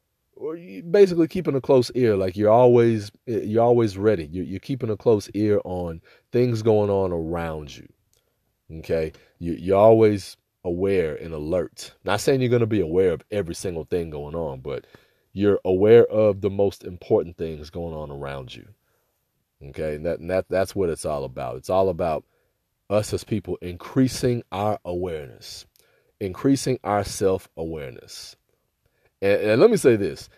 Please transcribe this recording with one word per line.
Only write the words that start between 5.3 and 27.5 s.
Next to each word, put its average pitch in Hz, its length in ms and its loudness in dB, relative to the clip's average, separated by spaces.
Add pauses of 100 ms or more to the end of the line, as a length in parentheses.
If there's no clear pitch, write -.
ear 104 280 2
on 87 380 -8 (300)
things 120 320 0
going 107 260 4
on 98 220 0
around 80 640 -6
you. - 120 -20 (920)
Okay, 80 320 -4 (260)
you, 82 160 -6
you're 92 240 0
always 107 600 4 (260)
aware 90 520 -2
and 82 200 -12
alert. 78 580 -6 (100)
Not 98 180 -2
saying 135 200 0
you're 123 80 0
gonna 120 160 2
be 107 160 0
aware 87 300 2
of 80 180 -4
every 92 240 -4
single 85 300 -8
thing 85 260 -4
going 73 240 -10
on, 73 280 -6
but 65 260 -10 (460)
you're 98 300 2
aware 104 440 6
of 104 340 0
the 101 80 0
most 98 340 -2
important 90 540 -2
things 80 320 -10
going 85 240 -10
on 76 160 -12
around 69 460 -12
you. - 100 -20 (1040)
Okay, 76 260 -6
and 76 100 -12
that, 85 140 -4
and 82 100 -12
that, 92 200 -2
that's 92 260 -2
what 95 140 0
it's 78 160 -8
all 73 180 -6
about. 64 340 -10
It's - 120 -14
all 95 200 2
about 82 340 -4 (640)
us 104 240 -2
as 95 100 -6
people 92 380 -6
increasing 120 880 -2
our 104 320 -2
awareness, 82 800 -10 (540)
increasing 127 640 -2
our 101 200 -2
self-awareness. 80 1300 -6 (840)